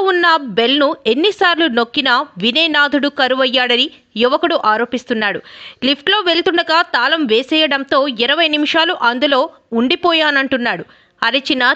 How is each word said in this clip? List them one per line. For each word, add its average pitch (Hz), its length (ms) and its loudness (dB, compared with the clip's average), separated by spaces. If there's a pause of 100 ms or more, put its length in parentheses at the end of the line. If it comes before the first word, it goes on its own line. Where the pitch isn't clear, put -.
(120)
ఉన్న 349 160 0 (320)
బెల్ను 277 300 2 (240)
ఎన్నిసార్లు 339 540 0 (100)
నొక్కినా 247 360 -2 (300)
వినేనాథుడు 285 680 0 (100)
కరువయ్యాడని 254 680 0 (360)
యువకుడు 302 340 0 (160)
ఆరోపిస్తున్నాడు. 214 680 -2 (480)
లిఫ్ట్లో 285 320 0 (100)
వెళ్తుండగా 339 500 0 (160)
తాళం 285 260 0 (120)
వేసేయడంతో, 277 680 0 (260)
ఇరవై 311 300 0
నిమిషాలు 320 400 0 (140)
అందులో 262 320 0 (380)
ఉండిపోయానంటున్నాడు. 269 1040 0 (420)
అరిచినా 254 480 -2